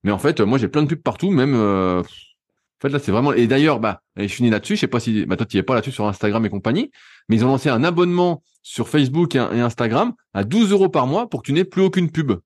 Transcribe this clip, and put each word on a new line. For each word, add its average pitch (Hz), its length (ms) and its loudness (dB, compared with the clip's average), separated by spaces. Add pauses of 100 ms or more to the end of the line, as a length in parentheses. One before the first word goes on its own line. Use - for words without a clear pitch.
Mais 101 80 0
en 98 60 0
fait, 160 220 0
euh, 104 60 4
moi, 123 120 0
j'ai 110 120 0
plein 151 120 0
de 147 60 0
pubs 156 160 -6
partout, 165 260 -2
même, 139 240 2
euh, 95 460 2
en - 800 -14
fait, 135 80 -2
là, 143 80 -2
c'est - 140 -2
vraiment, 123 220 2
et 120 120 4
d'ailleurs, 135 340 2
bah, 107 220 -4 (160)
et 101 100 -4
je 95 60 -8
finis 120 160 0
là-dessus. 110 280 0
Je - 40 -6
sais - 60 0
pas 120 140 -2
si, 107 260 -2
bah, - 80 0
toi, 117 100 -4
t'y 98 140 -2
es 87 40 0
pas 131 120 0
là-dessus 117 160 -2
sur 107 160 -4
Instagram 107 380 -2
et 98 40 -2
compagnie. 120 400 -4 (400)
Mais 113 60 4
ils 113 100 2
ont 131 40 2
lancé 135 200 0
un 123 140 2
abonnement 175 580 0 (220)
sur - 240 -8
Facebook 151 480 0
et, 131 40 4
et 117 200 0
Instagram 120 540 0 (200)
à 98 100 -2
douze 190 280 2
euros 190 180 4
par 131 180 0
mois 208 220 -2
pour 123 140 -6
que - 40 -10
tu 139 60 -2
n'aies 180 120 2
plus 190 180 -2
aucune 190 260 2
pub. 156 220 -2 (140)